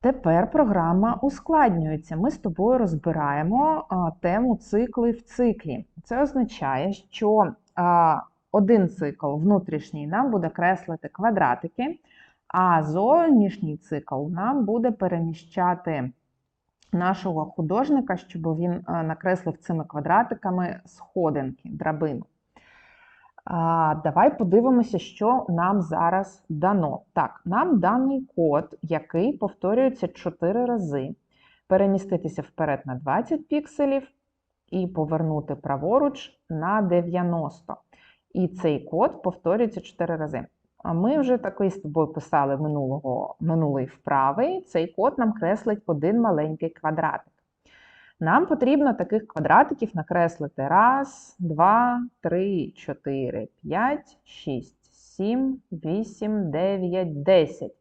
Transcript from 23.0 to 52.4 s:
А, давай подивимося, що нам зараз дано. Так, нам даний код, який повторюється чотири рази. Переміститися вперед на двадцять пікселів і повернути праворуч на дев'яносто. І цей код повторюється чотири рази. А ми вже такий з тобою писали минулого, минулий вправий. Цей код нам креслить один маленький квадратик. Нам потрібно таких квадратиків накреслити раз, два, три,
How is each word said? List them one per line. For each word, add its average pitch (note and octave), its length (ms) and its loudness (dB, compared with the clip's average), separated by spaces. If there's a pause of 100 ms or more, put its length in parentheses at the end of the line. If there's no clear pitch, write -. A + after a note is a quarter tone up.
А, E3 560 0
давай F3+ 340 4
подивимося, A3+ 600 2
що A#3+ 500 -2
нам F3+ 320 0
зараз E3+ 680 -2
дано. D#3+ 520 0 (120)
Так, - 320 -2
нам A#3 340 2
даний C4 560 0
код, D3+ 460 0
який E3 560 -2
повторюється A3 680 0
чотири F#3 580 -4
рази. D#3 500 -4 (520)
Переміститися F#3+ 720 0
вперед D3 440 -4
на B2+ 100 -6
двадцять F3+ 520 -2
пікселів C#4 600 -2 (640)
і F3+ 160 -2
повернути D#3+ 680 -2
праворуч A3 760 -2 (180)
на F3 320 -2
дев'яносто. F3 960 -2 (560)
І F3+ 140 0
цей D#3 320 0
код - 420 -2
повторюється G3+ 600 -2
чотири E3+ 340 -6
рази. D#3 300 -6 (380)
А D#3 100 -4
ми A3+ 260 2
вже B3+ 180 2
такий G3 320 -2
з - 120 -8
тобою D3+ 260 0
писали C#3+ 500 0
минулого, C#3 840 -4
минулий D3+ 460 0
вправий. F#3+ 760 0
Цей F3 260 -2
код G#3+ 300 -2
нам A3+ 160 2
креслить G#3 520 -2
один E3+ 360 0
маленький D#3+ 480 -2
квадратик. D#3+ 640 -4 (880)
Нам G3 260 4
потрібно C#4 480 2
таких G#3+ 340 -2
квадратиків F3 640 4
накреслити E3 760 -2
раз, B3 720 2
два, G3+ 600 2 (200)
три, F3 500 -2